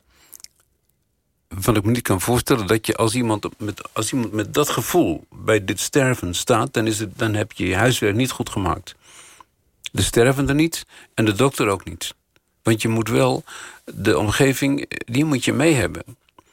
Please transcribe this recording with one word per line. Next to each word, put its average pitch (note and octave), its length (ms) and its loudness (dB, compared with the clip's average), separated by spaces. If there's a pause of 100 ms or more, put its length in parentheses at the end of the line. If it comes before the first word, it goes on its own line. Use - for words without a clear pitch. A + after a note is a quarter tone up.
(1500)
waarvan G2 280 0
ik G#2 80 2
me A2 60 2
niet A#2+ 120 0
kan F#2 180 -2
voorstellen... B2 460 0
dat A2+ 200 0
je G#2+ 100 0
als A2 180 0
iemand A2+ 320 -2 (120)
met, - 360 -10
als A2 180 -4
iemand A2+ 200 -2
met G#2 220 -4
dat D3 160 2
gevoel C#3 600 0
bij G2+ 340 0
dit G2 160 -4
sterven B2+ 540 0
staat... B2 380 0
Dan A2+ 140 0
is G#2+ 120 -2
het, G#2 200 -8
dan A2+ 160 0
heb G#2 180 -2
je - 140 -4
je F#2 100 0
huiswerk A2 380 2
niet B2+ 160 0
goed - 180 -6
gemaakt. F#2 460 -4 (1000)
De A2+ 100 -2
stervende C3 520 2
niet E3 320 0 (280)
en A2+ 100 0
de G#2+ 80 4
dokter B2+ 360 2
ook F#2+ 160 -2
niet. - 300 -10 (480)
Want A2 200 2
je A#2+ 60 0
moet A2+ 200 0
wel, C3 360 2 (400)
de G2 340 0
omgeving, C3+ 720 2 (160)
die B2+ 180 0
moet C#3 200 0
je A#2 80 0
mee D3 220 4
hebben. F2+ 280 -2 (500)